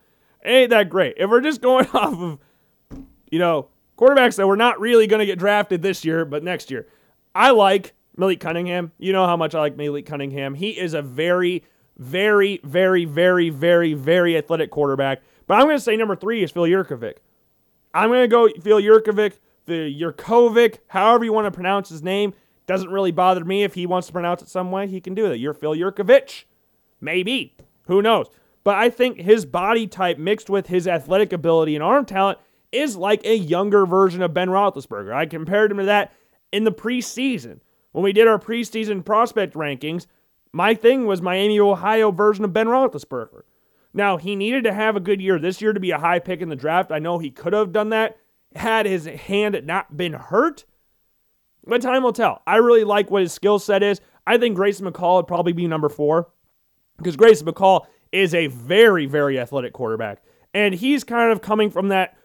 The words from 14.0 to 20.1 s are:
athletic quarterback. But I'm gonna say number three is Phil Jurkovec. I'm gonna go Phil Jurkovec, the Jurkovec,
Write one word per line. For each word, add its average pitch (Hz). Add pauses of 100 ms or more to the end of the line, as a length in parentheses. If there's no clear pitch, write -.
athletic 156
quarterback. 135 (260)
But 190
I'm 240
gonna 302
say 220
number 220
three 214
is 160
Phil 175
Jurkovec. 165 (800)
I'm 202
gonna 247
go 233 (120)
Phil 208
Jurkovec, 214 (280)
the 156
Jurkovec, 226 (100)